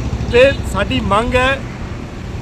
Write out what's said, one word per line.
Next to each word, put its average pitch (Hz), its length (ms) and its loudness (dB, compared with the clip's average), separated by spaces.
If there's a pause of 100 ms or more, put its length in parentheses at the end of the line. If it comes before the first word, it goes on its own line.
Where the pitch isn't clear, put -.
(320)
ਤੇ 254 200 8 (220)
ਸਾਡੀ 262 280 0
ਮੰਗ 220 340 2
ਹੈ 262 240 2 (840)